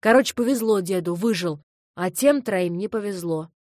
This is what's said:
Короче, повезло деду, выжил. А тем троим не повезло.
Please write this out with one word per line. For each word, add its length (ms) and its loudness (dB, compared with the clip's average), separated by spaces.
Короче, 340 4
повезло 460 0
деду, 340 -2
выжил. 460 -2
А 160 -4
тем 320 2
троим 340 -2
не 120 -4
повезло. 640 -4